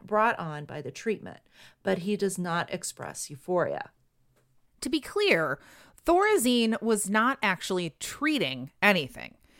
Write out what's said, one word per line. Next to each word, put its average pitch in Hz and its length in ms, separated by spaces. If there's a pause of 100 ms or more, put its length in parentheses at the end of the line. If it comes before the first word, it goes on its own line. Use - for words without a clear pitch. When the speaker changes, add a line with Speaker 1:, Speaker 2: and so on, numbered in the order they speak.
Speaker 1:
brought 214 360
on 147 280
by 147 160
the - 80
treatment, - 500 (420)
but 190 160
he 196 180
does 190 220
not 170 340
express - 580
euphoria." 151 600 (920)
Speaker 2:
To 254 80
be 311 100
clear, 175 580 (460)
Thorazine 254 800
was 220 260
not 226 340
actually 180 580
treating 143 720 (120)
anything. 160 540 (240)